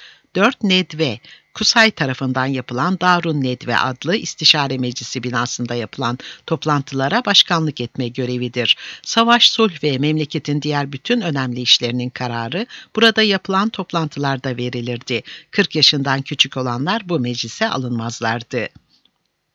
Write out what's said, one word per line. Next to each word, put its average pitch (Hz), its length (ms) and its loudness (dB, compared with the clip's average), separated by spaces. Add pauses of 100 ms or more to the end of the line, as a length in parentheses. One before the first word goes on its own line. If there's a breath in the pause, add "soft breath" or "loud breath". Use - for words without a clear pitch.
(360 loud breath)
Dört, 214 260 2
nedve, 160 580 0 (340 loud breath)
Kusay 220 360 4
tarafından 131 560 -2
yapılan 135 540 -2
Darun 170 420 2
Nedve 123 340 -2
adlı 135 400 0
istişare 139 640 0
meclisi 123 440 -4
binasında 120 520 -2
yapılan 117 440 -4 (280 loud breath)
toplantılara 147 760 0
başkanlık 165 560 2
etme 123 280 -4
görevidir. 123 680 -2 (260 loud breath)
Savaş, 233 480 4
sulh 202 320 2
ve 143 160 2
memleketin 151 640 0
diğer 143 300 0
bütün 233 280 -2
önemli 135 400 -2
işlerinin 123 500 0
kararı 123 560 -4 (300 loud breath)
burada 220 260 4
yapılan 196 460 2
toplantılarda 143 880 -4
verilirdi. 120 640 -4 (280 loud breath)
Kırk - 240 0
yaşından 135 480 2
küçük - 340 -2
olanlar 139 520 -2
bu 170 120 0
meclise 120 480 -2
alınmazlardı. 117 1000 -4 (880)